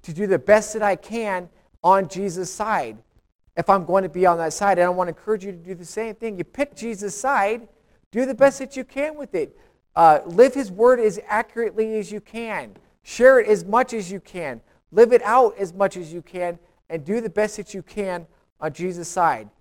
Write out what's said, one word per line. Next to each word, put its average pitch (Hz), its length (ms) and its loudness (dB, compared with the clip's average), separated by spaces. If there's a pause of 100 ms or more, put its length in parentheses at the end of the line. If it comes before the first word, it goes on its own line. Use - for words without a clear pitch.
to 170 100 -14
do 196 140 -4
the 190 120 2
best 214 360 2
that 220 80 -4
I 202 140 0
can 202 520 -8 (340)
on 190 260 4
Jesus' 180 420 -6
side 165 460 -4 (600)
if 170 120 -2
I'm 190 160 4
going 190 180 0
to 185 60 -6
be 180 160 -2
on 170 140 4
that 160 140 -4
side. 196 260 0
And 175 80 4
I 180 40 0
wanna 180 200 -2
encourage 196 340 -6
you 196 80 -10
to 175 60 -16
do 180 160 -14
the 170 100 -18
same 214 300 -10
thing. 214 240 -10
You 165 60 -6
pick - 320 -8
Jesus' 208 420 -8
side, 226 480 -2 (440)
do 254 160 -2
the 262 80 -6
best 269 240 4
that 269 180 -12
you 262 80 -8
can 302 320 -6
with 285 180 -14
it. 156 220 -6 (380)
Uh, 160 320 6
live 233 280 4
his 262 160 -6
word 240 300 4
as 214 280 0
accurately 220 680 -4
as 185 120 -8
you 208 100 -12
can. 208 560 -12 (260)
Share 254 380 6
it 208 80 -2
as 190 160 2
much 233 280 0
as 196 180 -8
you 196 100 -10
can. 143 400 -12 (320)
Live 226 200 6
it 240 100 6
out 226 360 2
as 185 140 -6
much 190 240 -2
as 165 160 -14
you 170 100 -12
can, 175 360 -8 (300)
and 160 160 -10
do 208 160 -4
the 220 100 -8
best 208 260 -4
that - 160 -14
you 190 100 -12
can 185 440 -8 (340)
on 151 120 -6
Jesus' 170 360 -8
side. 131 400 -2 (120)